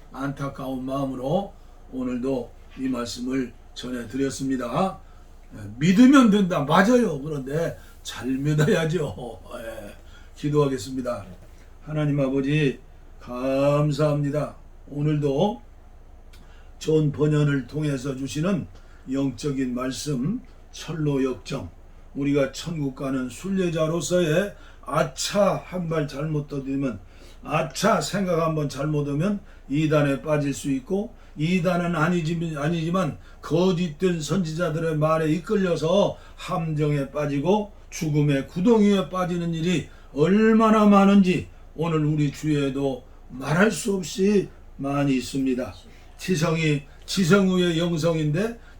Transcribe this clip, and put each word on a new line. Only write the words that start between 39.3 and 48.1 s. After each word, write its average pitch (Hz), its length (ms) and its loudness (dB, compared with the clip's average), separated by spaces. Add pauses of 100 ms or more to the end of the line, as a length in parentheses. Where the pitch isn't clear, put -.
일이 165 340 0 (260)
얼마나 220 720 6
많은지 196 640 6 (260)
오늘 156 300 0
우리 147 260 2
주위에도 139 720 -2 (260)
말할 151 400 2
수 196 240 -2
없이 190 540 2 (280)
많이 139 400 0
있습니다. 127 580 -2 (440)
지성이, 160 640 0 (240)
지성 190 500 4
위의 175 220 2
영성인데 165 800 0 (220)